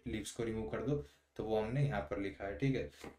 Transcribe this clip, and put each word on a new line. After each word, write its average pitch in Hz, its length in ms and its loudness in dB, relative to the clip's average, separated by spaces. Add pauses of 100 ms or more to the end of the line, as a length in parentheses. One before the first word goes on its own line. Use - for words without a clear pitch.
leaves 110 240 -4
को 117 120 -2
remove 110 260 -2
कर 110 120 -2
दो, 143 140 2 (400)
तो 110 80 -2
वो 110 160 4
हमने 127 260 2
यहाँ 101 160 2
पर 101 180 -4
लिखा 98 240 -4
है, 101 140 -4
ठीक 135 180 4
है। - 140 -2 (280)